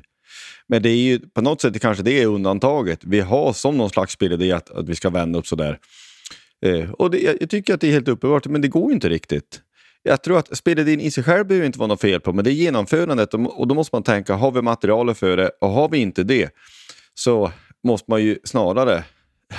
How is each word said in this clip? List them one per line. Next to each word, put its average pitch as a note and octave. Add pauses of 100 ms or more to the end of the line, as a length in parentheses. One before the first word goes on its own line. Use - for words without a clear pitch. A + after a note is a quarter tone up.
(680)
Men A2+
det A2+
är A#2+
ju, B2+
på -
något D3
sätt A2
kanske G#2
det C3
är A2+
undantaget. G2+
Vi G2
har A#2+
som C#3+
någon A2
slags F#2+
spelidé F2+
att, E2+
att D#2
vi E2+
ska F#2+
vända E2+
upp -
sådär. D2+ (840)
Eh, F2
och F3+
det, F3+
jag, -
jag E3
tycker G#3
att E3+
det E3+
är D3
helt C3+
uppenbart, C3+
men D3
det C#3+
går F#3+
ju D4
inte C3+
riktigt. - (420)
Jag -
tror F3
att -
spelidén D#3
i D3+
sig C3+
själv F#3
behöver F#3
inte B2+
vara A2+
något G#2
fel F#2+
på, F2
men G2
det B2
är -
genomförandet D3+
och, A#2
och B2
då C3+
måste D3+
man A2
tänka, G2+
har A#2+
vi B2
materialet A#2
för F#2
det? F#2 (100)
Och G2
har C#3+
vi D#3+
inte F#2+
det G#2 (580)
så G#2+ (320)
måste A#2
man A2
ju G#2+
snarare... G#2 (560)